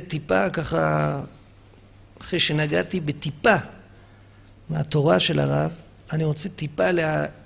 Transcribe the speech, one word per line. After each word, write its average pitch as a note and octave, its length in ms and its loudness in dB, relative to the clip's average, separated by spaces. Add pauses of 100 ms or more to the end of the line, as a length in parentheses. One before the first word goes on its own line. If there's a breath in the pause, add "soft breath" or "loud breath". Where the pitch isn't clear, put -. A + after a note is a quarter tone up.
טיפה F#3 420 0
ככה, D#3 680 0 (1000)
אחרי F3 200 -4
שנגעתי D#3+ 600 0
בטיפה D3+ 560 0 (1120 soft breath)
מהתורה D#3 520 2
של D3+ 180 0
הרב, C#3+ 340 2 (400)
אני D#3 120 0
רוצה D3+ 240 -2
טיפה F#3 420 -2
לה-, D#3 360 0 (200)